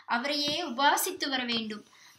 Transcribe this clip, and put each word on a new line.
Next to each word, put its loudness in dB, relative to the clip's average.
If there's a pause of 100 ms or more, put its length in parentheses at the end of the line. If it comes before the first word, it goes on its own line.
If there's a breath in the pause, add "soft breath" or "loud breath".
அவரையே 0 (100)
உபாசித்து 2
வர 0
வேண்டும், -4 (340 loud breath)